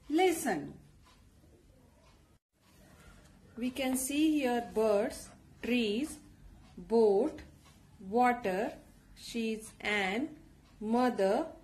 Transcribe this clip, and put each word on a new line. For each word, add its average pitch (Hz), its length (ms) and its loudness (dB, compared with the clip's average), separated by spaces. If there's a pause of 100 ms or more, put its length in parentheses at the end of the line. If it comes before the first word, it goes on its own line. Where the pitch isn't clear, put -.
lesson. 285 640 0 (2750)
We 247 100 -4
can 262 300 -2
see 302 400 2
here 240 360 0
birds, 220 540 0 (340)
trees, 233 540 0 (640)
boat, 220 640 4 (580)
water. 226 720 0 (420)
She 226 380 -6
is 220 180 -10 (120)
an 208 480 -2 (500)
mother, 226 640 2 (200)